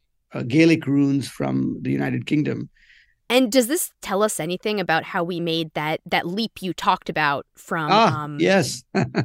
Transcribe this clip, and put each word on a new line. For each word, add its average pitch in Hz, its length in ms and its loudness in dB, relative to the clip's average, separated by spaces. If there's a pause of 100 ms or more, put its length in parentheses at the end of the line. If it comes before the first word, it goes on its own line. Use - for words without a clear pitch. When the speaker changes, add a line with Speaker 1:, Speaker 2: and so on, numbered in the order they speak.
(320)
Speaker 1:
uh, 135 120 -6
Gaelic 160 420 4
runes 139 420 2
from 131 540 -2
the 131 80 -4
United 135 340 -2
Kingdom - 460 -2 (600)
Speaker 2:
And 247 200 4
does 240 180 2
this 320 220 -2 (120)
tell 190 200 0
us 214 160 0
anything 185 420 -4
about 160 220 0
how 180 220 -4
we 170 160 -6
made 165 340 -4
that, 156 300 -4
that 175 220 -2
leap 202 340 -6
you 185 140 -6
talked - 340 -2
about 151 380 -2 (100)
from, 160 340 -4
Speaker 1:
Ah, 180 340 4
Speaker 2:
um, 147 140 -8
Speaker 1:
yes. 180 460 2 (400)